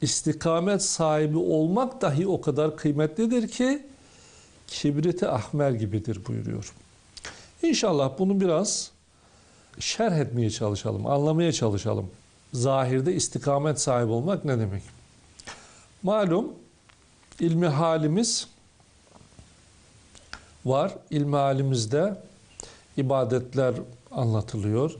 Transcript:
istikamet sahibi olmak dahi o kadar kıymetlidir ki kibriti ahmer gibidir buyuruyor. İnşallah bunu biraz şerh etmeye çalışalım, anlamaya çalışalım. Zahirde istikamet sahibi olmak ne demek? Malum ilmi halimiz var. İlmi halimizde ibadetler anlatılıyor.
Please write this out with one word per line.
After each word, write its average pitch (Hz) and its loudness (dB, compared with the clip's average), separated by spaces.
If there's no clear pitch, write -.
istikamet 165 0
sahibi 156 2
olmak 180 0
dahi 170 2
o 180 0
kadar 151 0
kıymetlidir 160 0
ki 269 -2
kibriti 160 0
ahmer 139 0
gibidir 104 -4
buyuruyor. 110 -8
İnşallah 180 2
bunu 190 2
biraz 185 0
şerh - 0
etmeye 117 0
çalışalım, 104 -2
anlamaya 156 2
çalışalım. 104 -2
Zahirde 131 0
istikamet 143 0
sahibi 120 2
olmak 151 -2
ne 135 0
demek? 98 -4
Malum 196 2
ilmi 170 2
halimiz 160 2
var. 143 2
İlmi 143 2
halimizde 139 2
ibadetler 127 0
anlatılıyor. 113 0